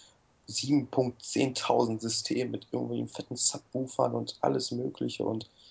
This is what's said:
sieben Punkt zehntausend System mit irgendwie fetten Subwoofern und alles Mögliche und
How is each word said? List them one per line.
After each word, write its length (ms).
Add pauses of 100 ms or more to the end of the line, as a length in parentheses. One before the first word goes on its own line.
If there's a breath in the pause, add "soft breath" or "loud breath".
(480 soft breath)
sieben 400
Punkt 340
zehntausend 800
System 480
mit 220
irgendwie 340
fetten 300
Subwoofern 800
und 260
alles 300
Mögliche 540
und 220 (240 soft breath)